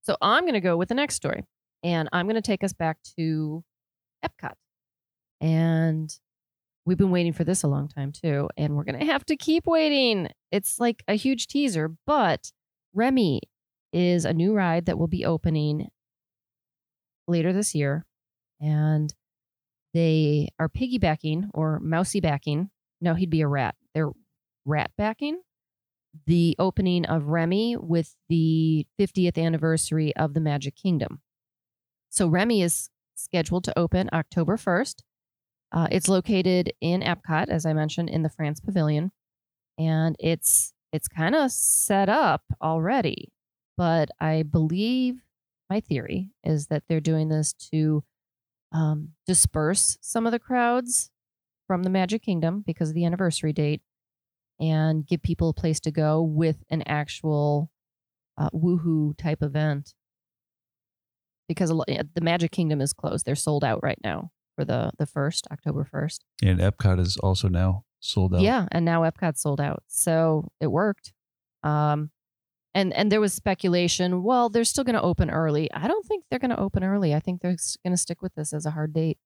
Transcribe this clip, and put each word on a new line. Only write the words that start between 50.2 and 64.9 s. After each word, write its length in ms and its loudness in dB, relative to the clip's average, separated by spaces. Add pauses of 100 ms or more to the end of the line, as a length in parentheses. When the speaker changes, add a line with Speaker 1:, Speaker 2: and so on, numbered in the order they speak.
Speaker 1:
of 40 2
the 60 -2
crowds 720 0 (560)
from 160 0
the 80 0
Magic 320 0
Kingdom 460 0
because 220 -2
of 60 -6
the 100 0
anniversary 460 0
date 300 0 (760)
and 480 0
give 160 -2
people 260 0
a 40 -2
place 260 -2
to 120 -4
go 300 2
with 480 0
an 160 -2
actual, 840 -2 (640)
uh, 140 -2
woohoo 680 0
type 240 -2
event. 540 -2 (1500)
Because 240 0
a 40 2
lo-, 120 0
the 340 -4
Magic 300 0
Kingdom 300 0
is 120 -2
closed. 320 -6
They're 100 -2
sold 280 0
out 200 -2
right 200 -2
now 280 -6 (240)
for 80 -4
the, 340 -2